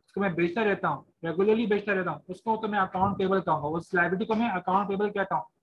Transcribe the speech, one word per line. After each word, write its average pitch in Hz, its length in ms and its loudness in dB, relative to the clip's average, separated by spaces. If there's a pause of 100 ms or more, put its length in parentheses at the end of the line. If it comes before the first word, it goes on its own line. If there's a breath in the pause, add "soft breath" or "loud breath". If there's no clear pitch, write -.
उसको - 160 -6
मैं 190 140 0
बेचता 170 280 0
रहता 190 240 0
हूँ, 143 180 -4 (200)
regularly 202 420 2
बेचता 202 260 0
रहता 180 180 -2
हूँ, 147 180 -10
उसको 220 280 -2
तो 220 100 -4
मैं 202 120 -2
account 190 380 0
payable 190 240 2
कहूँगा, 151 280 0
उस 165 260 -4
liability 180 300 2
को 220 100 0
मैं 226 160 2
account 185 380 0
payable 202 200 -2
कहता 196 260 -2
हूँ, 151 100 -4 (180)